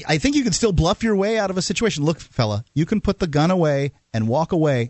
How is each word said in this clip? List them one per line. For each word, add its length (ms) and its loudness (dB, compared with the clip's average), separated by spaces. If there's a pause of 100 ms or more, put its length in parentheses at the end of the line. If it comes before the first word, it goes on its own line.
I 100 0
think 180 0
you 60 4
can 120 0
still 180 0
bluff 320 2
your 120 2
way 220 0
out 140 -2
of 80 -4
a 20 -4
situation. 420 -2
Look, 160 0
fella, 540 -2
you 140 0
can 120 0
put 200 -2
the 80 -2
gun 240 2
away 400 0 (200)
and 160 -2
walk 260 -2
away, 360 0